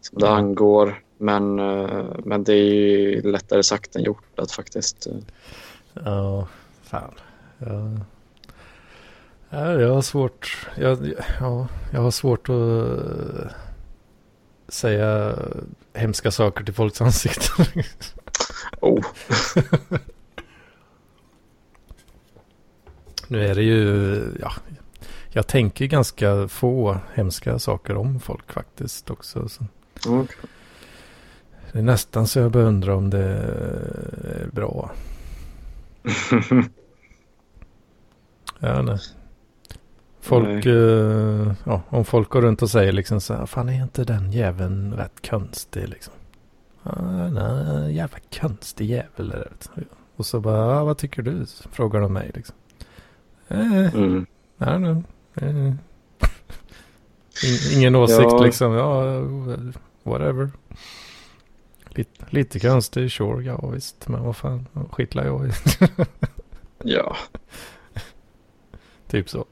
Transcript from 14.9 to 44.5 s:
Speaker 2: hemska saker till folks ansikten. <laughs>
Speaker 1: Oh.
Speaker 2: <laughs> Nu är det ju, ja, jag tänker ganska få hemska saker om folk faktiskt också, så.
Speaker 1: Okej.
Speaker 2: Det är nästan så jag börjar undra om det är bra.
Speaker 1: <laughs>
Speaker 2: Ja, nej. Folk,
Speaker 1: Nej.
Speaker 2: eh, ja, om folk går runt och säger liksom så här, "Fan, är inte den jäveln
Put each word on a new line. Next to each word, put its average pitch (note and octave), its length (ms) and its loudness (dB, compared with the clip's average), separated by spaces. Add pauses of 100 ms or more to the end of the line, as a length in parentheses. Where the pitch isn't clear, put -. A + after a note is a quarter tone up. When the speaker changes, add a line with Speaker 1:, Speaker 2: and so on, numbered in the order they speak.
Speaker 2:
hemska A2 360 -2
saker G2+ 340 0
till G2+ 100 -6
folks G#2+ 260 0
ansikten. - 680 4
<laughs> E3+ 140 -2 (960)
Speaker 1:
Oh. - 240 4
Speaker 2:
<laughs> - 0 - (4000)
Nu G#2+ 180 0
är G2 80 2
det G2+ 80 2
ju, G2+ 600 4 (180)
ja, - 120 -8 (760)
jag A2 160 0
tänker B2+ 400 2
ganska G#2 600 2
få A#2+ 500 0 (160)
hemska A2+ 440 -2
saker G#2 380 -4
om B2 240 -2
folk - 320 -12
faktiskt - 580 -10
också, - 380 -8
så. - 160 -10 (420)
Speaker 1:
Okej. C3 300 0 (1400)
Speaker 2:
Det A2 60 -4
är A2 40 0
nästan A2+ 440 2
så C3+ 120 2
jag A#2 120 6
börjar A#2 160 6
undra G2 300 4
om G2 140 2
det G2 140 2
är G1+ 1300 -6
bra. - 380 -4 (1120)
Speaker 1:
<laughs> A#2+ 600 2 (2000)
Speaker 2:
Ja, C3 220 0
nej. A2 160 -2 (1200)
Folk, G#2 440 2
Speaker 1:
Nej. A#2+ 120 6
Speaker 2:
eh, G#2+ 760 4 (120)
ja, A2 240 0
om A#2+ 160 2
folk A2 240 2
går B2+ 140 4
runt A2+ 200 4
och A2 80 0
säger G2 220 6
liksom G2+ 280 0
så A2+ 140 -6
här, A#2 120 -6
"Fan, B2 220 -4
är C3 140 0
inte B2+ 220 -4
den G2+ 280 -2
jäveln G2 640 -2